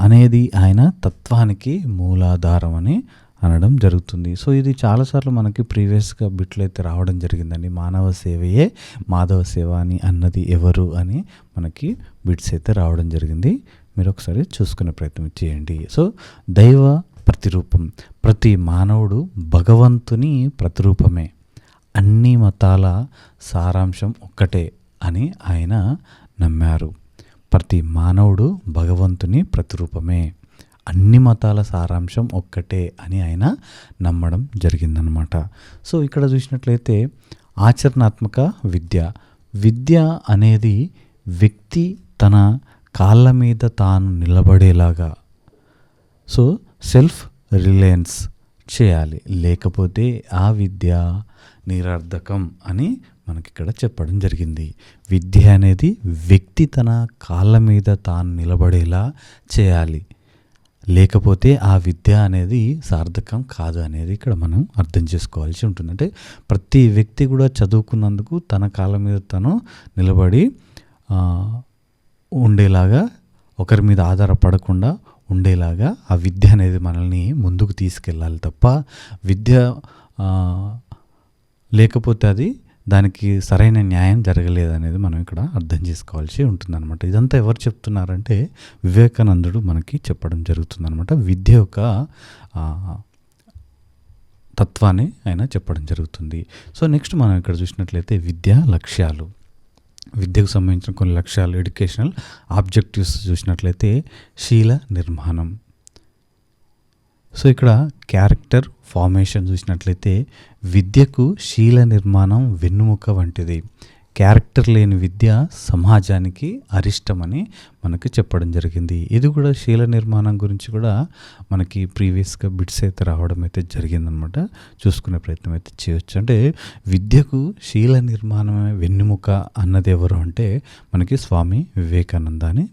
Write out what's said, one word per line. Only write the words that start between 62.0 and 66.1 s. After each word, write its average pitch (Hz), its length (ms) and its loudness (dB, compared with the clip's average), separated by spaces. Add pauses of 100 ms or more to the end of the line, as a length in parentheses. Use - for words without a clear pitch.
అనేది 110 640 -2
సార్థకం 87 500 -4 (160)
కాదు 82 320 -6
అనేది 82 300 -8
ఇక్కడ 123 160 -4 (100)
మనం 90 240 0 (140)
అర్థం 82 320 -2
చేసుకోవాల్సి 82 560 -6
ఉంటుంది. 82 260 -8
అంటే 156 120 -4 (440)